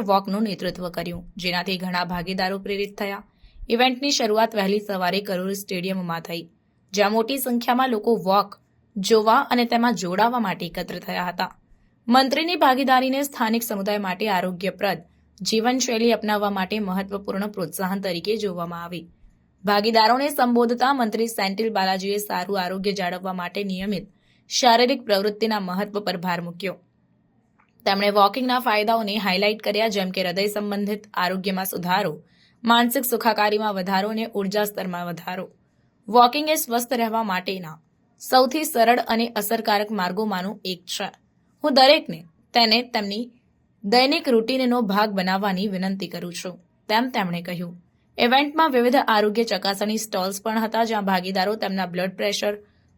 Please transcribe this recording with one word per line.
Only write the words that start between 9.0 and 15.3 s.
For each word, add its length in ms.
અને 180
તેમાં 360
જોડાવા 440
માટે 200
એકત્ર 340
થયા 280
હતા. 220
મંત્રીની 540
ભાગીદારીને 600
સ્થાનિક 460
સમુદાય 360
માટે 240
આરોગ્યપ્રદ 760